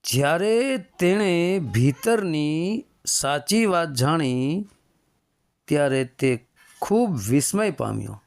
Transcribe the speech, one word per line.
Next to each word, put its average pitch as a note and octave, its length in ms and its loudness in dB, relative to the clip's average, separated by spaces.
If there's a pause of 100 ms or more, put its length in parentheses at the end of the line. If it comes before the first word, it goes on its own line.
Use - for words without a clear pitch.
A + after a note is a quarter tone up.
જ્યારે G#3 720 0
તેણે F3+ 800 0
ભીતરની D#3 1300 0 (200)
સાચી D3 600 0
વાત E3+ 240 2
જાણી, C#3 760 0 (1000)
ત્યારે C3+ 380 2
તે B2+ 420 -2 (340)
ખૂબ G#3 360 0 (120)
વિસ્મય F3+ 420 0
પામ્યો G#2+ 560 -6